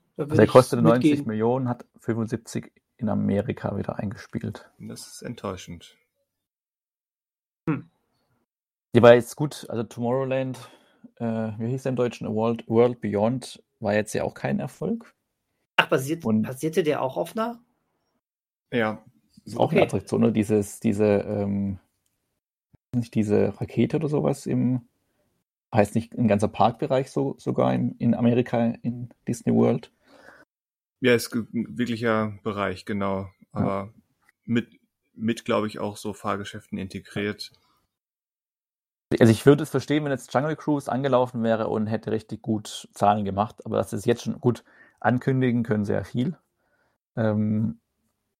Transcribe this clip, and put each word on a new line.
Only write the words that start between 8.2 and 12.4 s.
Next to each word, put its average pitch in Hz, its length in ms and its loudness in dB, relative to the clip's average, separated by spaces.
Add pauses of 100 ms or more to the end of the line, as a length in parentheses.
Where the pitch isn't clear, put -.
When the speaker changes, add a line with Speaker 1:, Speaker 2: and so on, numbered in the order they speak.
Speaker 2:
Ja, 110 60 8
aber 120 120 12
jetzt 120 220 4
gut, - 340 -6
also 113 140 -4
Tomorrowland, 131 760 -4 (600)
äh, 113 420 -4
wie 113 80 -4
hieß 131 160 -4
der 131 80 -2
im 123 60 -4
Deutschen? 117 360 -4
World, 113 340 -2